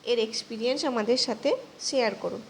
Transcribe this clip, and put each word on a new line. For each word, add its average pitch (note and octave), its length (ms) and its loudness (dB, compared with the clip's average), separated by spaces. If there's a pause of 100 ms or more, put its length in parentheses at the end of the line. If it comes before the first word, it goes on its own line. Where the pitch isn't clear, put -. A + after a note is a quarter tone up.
এর A#3+ 240 2
এক্সপিরিয়েন্স A#3 580 -4
আমাদের A#3+ 400 2
সাথে B3 240 0 (380)
শেয়ার A#3 260 2 (100)
করুন। F3+ 260 -4